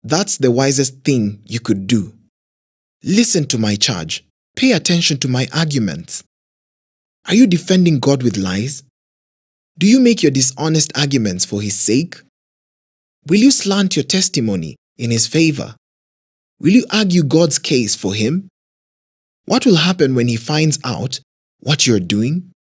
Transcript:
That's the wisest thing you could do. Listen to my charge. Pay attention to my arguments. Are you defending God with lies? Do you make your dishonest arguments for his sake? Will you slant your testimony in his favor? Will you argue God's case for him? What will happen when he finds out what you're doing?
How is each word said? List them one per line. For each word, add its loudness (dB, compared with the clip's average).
That's -2
the 2
wisest 0
thing 0
you -8
could -4
do. -2
Listen 0
to -4
my 0
charge. -6
Pay 2
attention 0
to -2
my 0
arguments. -4
Are 0
you 8
defending 2
God 2
with 0
lies? -4
Do 0
you 6
make 4
your 4
dishonest -2
arguments -2
for -4
his -4
sake? -2
Will 2
you 6
slant 0
your 0
testimony -2
in -4
his 0
favor? 0
Will 2
you 4
argue 2
God's 2
case -2
for -4
him? -4
What 0
will 6
happen 0
when 0
he -2
finds -2
out -8
what -2
you're 4
doing? -2